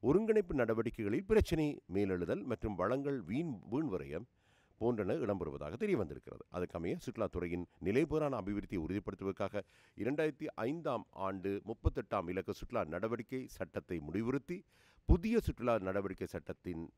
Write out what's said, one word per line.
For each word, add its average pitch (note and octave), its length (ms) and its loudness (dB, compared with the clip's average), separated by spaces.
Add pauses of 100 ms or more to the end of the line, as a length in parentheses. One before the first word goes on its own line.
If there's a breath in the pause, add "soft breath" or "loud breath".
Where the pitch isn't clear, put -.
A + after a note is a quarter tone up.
ஒருங்கிணைப்பு G3+ 540 4
நடவடிக்கைகளில் A2+ 720 0
பிரச்சினை D#3+ 540 4 (120)
மேலெழுதல் F#2+ 520 2
மற்றும் A2 300 -2
வளங்கள் B2+ 480 0
வீண், B2+ 320 -2 (160)
வீண்விரயம் F#2 560 -2 (540 soft breath)
போன்றன A2 340 2
இடம்பெறுவதாக F2 640 -2
தெரிய G3+ 200 0
வந்திருக்கிறது. D2 560 -6
அதற்கமைய F2+ 440 -2
சுற்றுலாத்துறையின் F2+ 680 -2 (160 soft breath)
நிலைபெறான C#3+ 560 2
அபிவிருத்தியை G2 460 -2
உறுதிப்படுத்துவதற்காக F#2+ 800 -2 (340 soft breath)
இரண்டாயிரத்தி D3 480 -2 (100)
ஐந்தாம் C#3 560 -2
ஆண்டு F#2+ 540 -2
முப்பத்தெட்டாம் G#2+ 640 0
இலக்க F2+ 240 -2
சுற்றுலா A2+ 320 -2
நடவடிக்கை A2+ 600 -4
சட்டத்தை F2+ 520 -6
முடிவுறுத்தி A2+ 680 -2 (440 soft breath)
புதிய G#3+ 320 6
சுற்றுலா A#2+ 380 2
நடவடிக்கை F#2+ 480 -2
சட்டத்தின் E2+ 720 -6